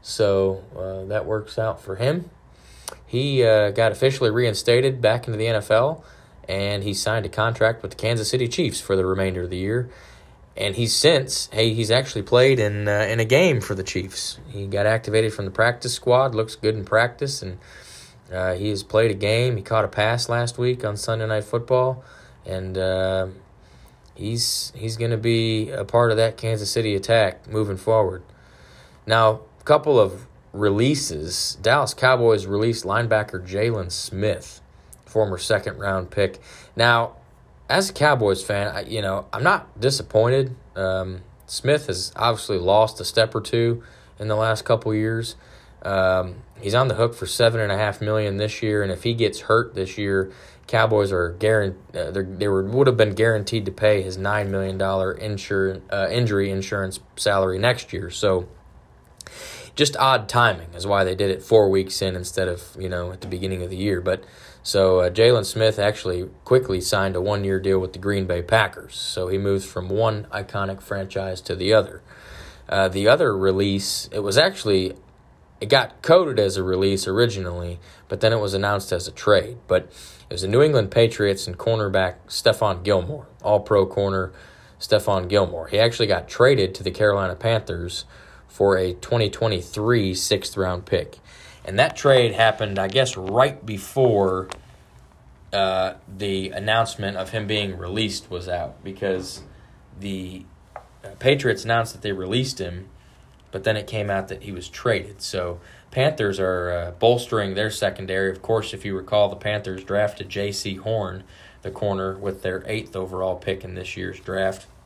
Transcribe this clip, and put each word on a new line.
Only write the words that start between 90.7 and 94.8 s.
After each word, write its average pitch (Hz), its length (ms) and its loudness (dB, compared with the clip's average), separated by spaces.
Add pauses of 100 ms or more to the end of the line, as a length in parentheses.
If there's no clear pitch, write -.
pick. - 340 -4 (440)
And 95 140 -6
that - 180 2
trade 123 380 4
happened, 107 460 2
I 95 80 0
guess, 120 280 0
right 113 480 0
before, 98 840 0 (1040)